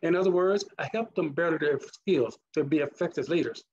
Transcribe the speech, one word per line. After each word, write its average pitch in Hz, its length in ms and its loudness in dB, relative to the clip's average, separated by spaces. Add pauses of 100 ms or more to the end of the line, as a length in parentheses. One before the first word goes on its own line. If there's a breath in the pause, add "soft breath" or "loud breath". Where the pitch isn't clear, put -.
In 170 160 2
other 190 140 2
words, 185 340 2 (140)
I 175 140 -4
helped 226 240 -4
them 160 160 -2
better 165 260 0
their 147 200 0
skills 135 600 -2 (160)
to 151 100 0
be 143 140 0
effective 147 500 -2
leaders. 135 440 -2